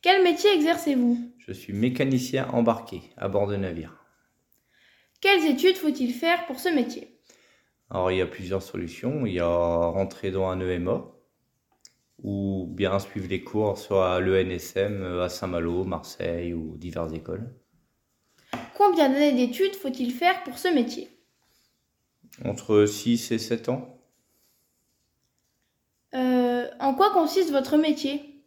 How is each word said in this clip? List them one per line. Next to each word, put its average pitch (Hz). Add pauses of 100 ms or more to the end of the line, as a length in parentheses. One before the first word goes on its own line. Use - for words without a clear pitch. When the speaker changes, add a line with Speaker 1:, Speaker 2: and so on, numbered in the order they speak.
Speaker 1:
Quel 381
métier 359
exercez-vous ? 294 (200)
Speaker 2:
Je -
suis 98
mécanicien 127
embarqué 113 (160)
à 98
bord 101
de 101
navire. 85 (1160)
Speaker 1:
Quelles 381
études 320
faut-il 262
faire 339
pour 254
ce 359
métier ? - (720)
Speaker 2:
Alors, 92
il 92
y -
a 90
plusieurs 92
solutions. 117
Il 98
y 90
a 85
rentrer 85
dans 95
un 92
E 90
M 87
A - (1080)
ou 98
bien 95
suivre 98
les 92
cours 107
soit 92
à 90
l'E 95
N 92
S 87
M 98 (160)
à 90
Saint-Malo, 87
Marseille 87
ou 80
diverses 82
écoles. 87 (1200)
Speaker 1:
Combien 330
d'années 285
d'études 254
faut-il 247
faire 370
pour -
ce 359
métier ? - (1400)
Speaker 2:
Entre 104
six 117
et 110
sept 113
ans. - (2000)
Speaker 1:
Euh, 247 (100)
en 269
quoi 277
consiste 330
votre 277
métier ? 294 (180)